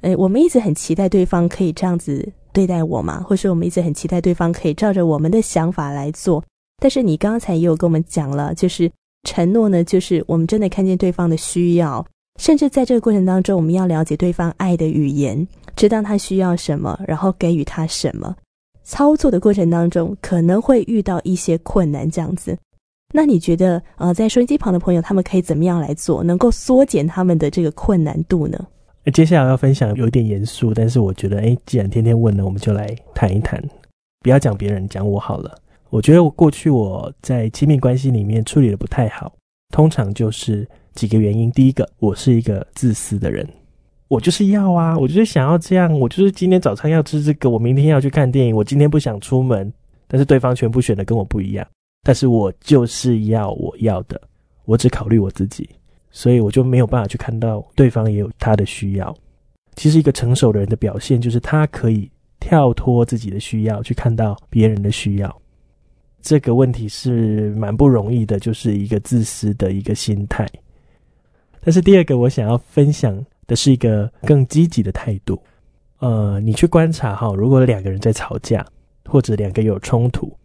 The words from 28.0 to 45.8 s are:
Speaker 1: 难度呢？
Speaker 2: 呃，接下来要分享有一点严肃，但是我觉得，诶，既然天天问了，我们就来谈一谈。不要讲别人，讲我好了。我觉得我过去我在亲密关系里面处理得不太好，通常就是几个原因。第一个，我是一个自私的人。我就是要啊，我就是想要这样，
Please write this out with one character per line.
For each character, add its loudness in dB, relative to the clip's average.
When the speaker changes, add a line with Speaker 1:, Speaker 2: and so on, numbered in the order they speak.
Speaker 1:
难 -2
度 -2
呢？ -6
Speaker 2:
呃， 0
接 6
下 4
来 2
要 2
分 2
享 0
有 0
一 0
点 2
严 -2
肃， -2
但 2
是 2
我 0
觉 -6
得， -2
诶， 2
既 -4
然 0
天 0
天 4
问 2
了， 0
我 -2
们 -6
就 -2
来 -4
谈 0
一 2
谈。 -4
不 0
要 6
讲 0
别 -4
人， -4
讲 -6
我 0
好 -6
了。 -14
我 0
觉 4
得 6
我 2
过 4
去 -2
我 -2
在 -2
亲 -2
密 4
关 0
系 -2
里 0
面 0
处 0
理 4
得 -2
不 -8
太 -2
好， -14
通 4
常 -2
就 -2
是 -4
几 -4
个 2
原 2
因。 0
第 6
一 6
个， -2
我 0
是 2
一 4
个 -4
自 0
私 -6
的 -2
人。 -6
我 0
就 0
是 0
要 2
啊， 2
我 0
就 -2
是 4
想 0
要 4
这 -2
样， 2